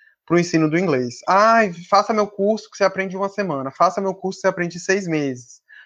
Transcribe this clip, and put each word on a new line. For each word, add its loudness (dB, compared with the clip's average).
pro 2
ensino 2
do 0
inglês. -2
"Ai, 4
faça 2
meu 0
curso -2
que -18
você 0
aprende -4
em -6
uma -2
semana. -6
Faça 0
meu -2
curso -8
que -20
você 0
aprende -2
em -12
seis -2
meses. -4